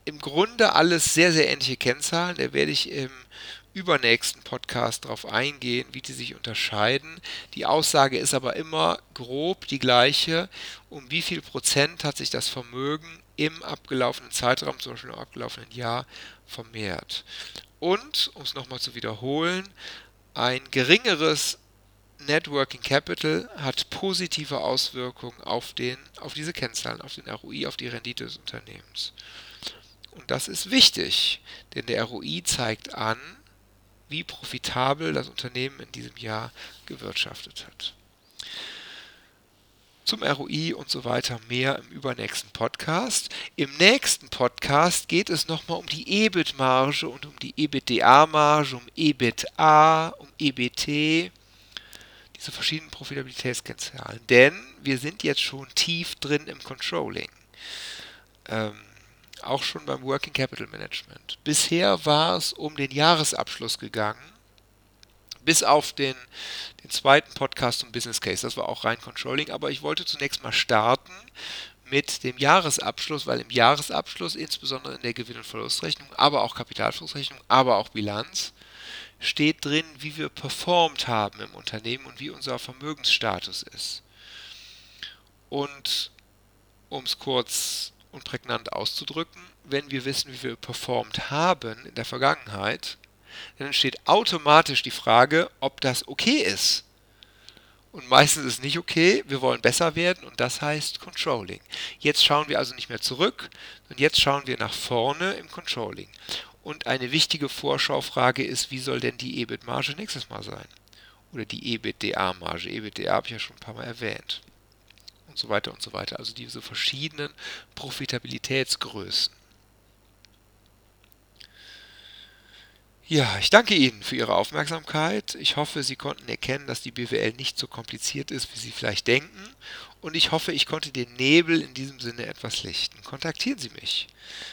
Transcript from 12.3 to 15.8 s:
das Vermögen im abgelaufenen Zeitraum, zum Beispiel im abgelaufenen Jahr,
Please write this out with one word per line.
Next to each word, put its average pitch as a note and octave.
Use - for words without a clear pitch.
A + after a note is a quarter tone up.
das -
Vermögen C3+
im D#3
abgelaufenen B2+
Zeitraum, C3
zum B2
Beispiel A#2+
im G#2
abgelaufenen A2+
Jahr, A#2+